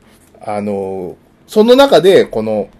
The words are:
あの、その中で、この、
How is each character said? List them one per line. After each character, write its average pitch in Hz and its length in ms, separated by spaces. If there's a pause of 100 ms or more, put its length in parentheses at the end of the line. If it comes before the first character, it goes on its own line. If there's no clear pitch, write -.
(400)
あ 104 200
の、 95 560 (320)
そ 214 160
の 240 100
中 277 260
で、 165 240
こ 110 180
の、 107 260 (100)